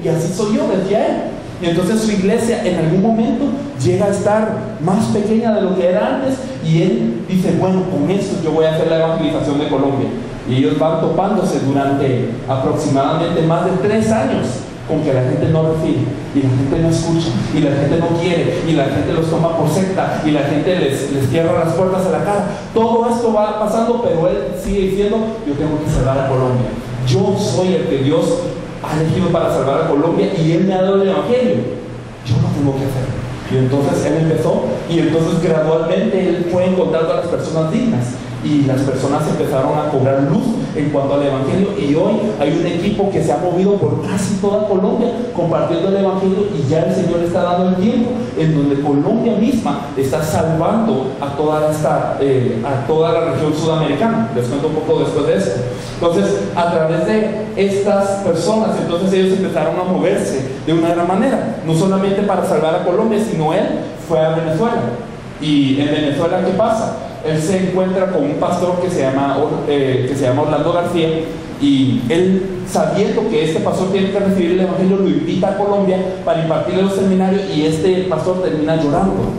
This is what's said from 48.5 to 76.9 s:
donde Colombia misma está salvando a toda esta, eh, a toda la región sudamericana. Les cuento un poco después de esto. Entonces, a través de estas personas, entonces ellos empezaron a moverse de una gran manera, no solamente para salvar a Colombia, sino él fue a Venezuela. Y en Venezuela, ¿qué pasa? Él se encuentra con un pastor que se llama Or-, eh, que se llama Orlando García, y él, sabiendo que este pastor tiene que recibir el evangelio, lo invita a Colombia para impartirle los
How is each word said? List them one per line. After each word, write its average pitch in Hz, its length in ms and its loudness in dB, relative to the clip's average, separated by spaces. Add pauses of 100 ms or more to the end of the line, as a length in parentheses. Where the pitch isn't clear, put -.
donde 143 260 2
Colombia 202 540 2
misma 220 600 0
está 135 260 -2
salvando 175 840 0 (120)
a 143 160 -4
toda 151 320 0
esta, 151 520 0
eh, 123 440 0
a 131 220 -2
toda 160 260 2
la 165 200 0
región 151 200 0
sudamericana. 160 840 0
Les 120 100 0
cuento 143 220 -2
un 156 60 -2
poco 156 260 0
después 139 260 0
de 165 100 2
esto. - 240 0 (400)
Entonces, 170 420 2 (120)
a 175 160 0
través 165 360 0
de 214 400 0 (100)
estas 196 500 2 (180)
personas, 214 460 0 (100)
entonces 185 340 0
ellos 190 220 4
empezaron 165 440 0
a 185 120 -2
moverse 160 560 0 (160)
de 160 80 0
una 165 180 2
gran 170 180 0
manera, 202 480 0 (100)
no 160 80 0
solamente 190 480 2
para 190 240 0
salvar 160 300 0
a - 80 -2
Colombia, 214 340 2
sino 156 340 0
él 190 140 0 (420)
fue 160 120 2
a 160 160 2
Venezuela. 160 420 0 (640)
Y 143 400 2
en 147 60 0
Venezuela, 170 600 0
¿qué 196 60 0
pasa? - 460 0 (280)
Él 156 160 0
se 190 260 0
encuentra 185 440 0
con 165 100 0
un 147 120 0
pastor 175 460 0
que 180 80 -2
se 156 140 -2
llama 139 360 0
Or-, 147 300 -2
eh, 127 400 2
que 143 60 -2
se 135 80 -2
llama 135 200 2
Orlando 156 300 0
García, 170 360 0 (520)
y 131 480 4
él, 185 640 2
sabiendo 202 580 0
que 151 160 2
este 160 140 0
pastor 185 300 -2
tiene 190 240 0
que 202 80 0
recibir 185 320 2
el 185 80 2
evangelio, 185 380 2
lo 185 100 2
invita 180 400 0
a - 100 -2
Colombia 202 400 2 (260)
para 165 180 0
impartirle 160 400 0
los 196 120 2